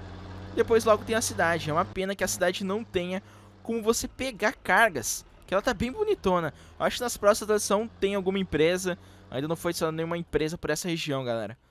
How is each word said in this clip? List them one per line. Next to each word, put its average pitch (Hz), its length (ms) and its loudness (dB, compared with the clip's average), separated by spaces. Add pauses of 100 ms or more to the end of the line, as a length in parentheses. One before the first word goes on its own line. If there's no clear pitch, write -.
(560)
Depois 226 300 4
logo 214 200 4
tem 220 100 -2
a 214 60 0
cidade. 170 480 0
É 147 40 0
uma 175 120 2
pena 190 300 -4
que 196 80 -2
a 180 40 0
cidade 185 360 0
não 202 200 -2
tenha 185 380 -4 (400)
como 226 220 -4
você 233 240 2
pegar 226 460 -2
cargas. 185 720 2 (220)
Que - 80 -4
ela 196 80 2
tá 262 120 0
bem 226 180 -4
bonitona. 202 600 0 (280)
Acho 180 180 0
que 240 60 -6
nas 240 120 -4
próximas 208 280 4
atualizações 208 460 0 (100)
tem 196 160 0
alguma 190 240 0
empresa. 180 580 2 (320)
Ainda 139 180 -4
não 165 80 0
foi 175 140 -4
adicionada 165 260 -2
nenhuma 165 220 -4
empresa 156 400 0
por 147 140 -4
essa 151 160 -2
região, 151 360 -2
galera. 113 320 -4 (160)